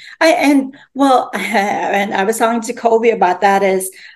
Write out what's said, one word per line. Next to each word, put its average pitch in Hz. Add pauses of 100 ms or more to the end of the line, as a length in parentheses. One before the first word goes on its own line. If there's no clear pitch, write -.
(200)
I, 330
and 277 (180)
well, 269
<laughs> -
and 202
I 196
was 220
talking 233
to 240
Colby 226
about 185
that 196
is, 185 (260)